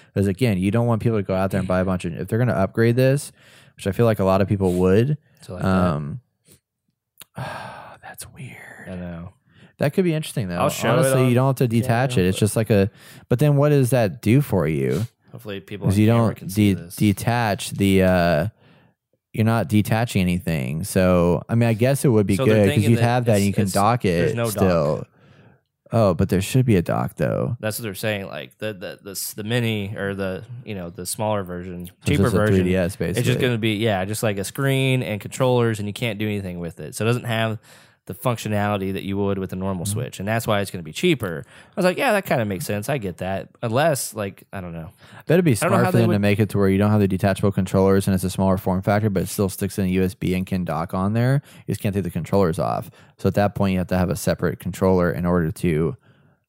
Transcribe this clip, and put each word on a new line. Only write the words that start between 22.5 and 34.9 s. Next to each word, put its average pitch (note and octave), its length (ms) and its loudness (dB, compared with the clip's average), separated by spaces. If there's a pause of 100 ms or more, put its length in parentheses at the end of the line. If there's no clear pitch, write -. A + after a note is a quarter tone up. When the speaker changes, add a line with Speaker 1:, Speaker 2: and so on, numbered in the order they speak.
Speaker 1:
good G#2+ 80 6
'cause G2 100 6
Speaker 2:
thinking G#2 160 4
Speaker 1:
you'd A#2 80 6
Speaker 2:
that A#2+ 60 2
Speaker 1:
have A#2+ 220 2
that A#2+ 80 4
and G#2 80 4
Speaker 2:
it's, G2+ 40 4
Speaker 1:
you G2 80 2
can G2+ 120 0
Speaker 2:
it's, F#2+ 80 -2
Speaker 1:
dock G#2 280 2
Speaker 2:
there's E2+ 300 2
Speaker 1:
it - 40 -2
Speaker 2:
no A#2 100 -2
dock. A2+ 60 -4
Speaker 1:
still. E2+ 540 0 (840)
Oh, G#2+ 240 4
but F#2 140 0
there F2+ 120 2
should B2+ 240 2
be A#2 100 4
a F2+ 60 4
dock A#1+ 340 -2
though. A#1+ 440 -2
Speaker 2:
That's G#2+ 200 -6
what A#2+ 40 -14
they're G#2 100 -8
saying. G#2 340 -6
Like C#2 300 -14
the, G#2+ 160 -8
the, F2 300 -14
the, G2 80 -14
s-, - 220 -10
the G#2+ 100 -12
mini A2 520 -2
or G2+ 200 -4
the, F#2+ 280 -6 (220)
you G#2+ 100 -12
know, F2 140 -10
the F2+ 160 -12
smaller G#2+ 380 -4
version, F2+ 400 -10
Speaker 1:
It's F2 80 -16 (140)
Speaker 2:
cheaper D3 180 2
Speaker 1:
just A2+ 100 0
a G#2+ 40 2
Speaker 2:
version. G#2 260 2
Speaker 1:
three F2+ 80 0
D F#2 40 2
S F#2 100 0
Speaker 2:
It's F2+ 120 -6
just - 20 -8
Speaker 1:
basically. A2+ 480 -2
Speaker 2:
gonna A#2+ 120 0
be, A2 160 0
yeah, G2+ 300 0
just G#2 180 -6
like G#2 160 -2
a G2 40 -4
screen C3+ 600 0